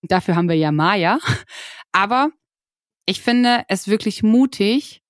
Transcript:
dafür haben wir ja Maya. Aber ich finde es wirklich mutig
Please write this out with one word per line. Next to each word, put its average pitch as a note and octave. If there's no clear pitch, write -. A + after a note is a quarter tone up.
dafür F3+
haben F3
wir E3
ja D#3
Maya. F3+
Aber A#3+
ich -
finde A#3+
es F#3+
wirklich G#3+
mutig A#3